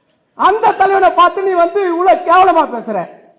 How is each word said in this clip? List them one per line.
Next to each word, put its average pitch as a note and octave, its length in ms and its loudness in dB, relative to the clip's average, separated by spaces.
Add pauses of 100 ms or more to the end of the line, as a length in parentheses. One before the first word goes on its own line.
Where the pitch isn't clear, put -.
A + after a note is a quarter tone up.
(340)
அந்த G#4+ 380 0
தலைவனை F#4+ 400 0
பார்த்து F4 320 0
நீ F#4+ 80 -2
வந்து F4+ 360 0
இவ்வளவு F4 340 0
கேவலமா E4+ 440 2
பேசுற. G#3+ 420 -8 (320)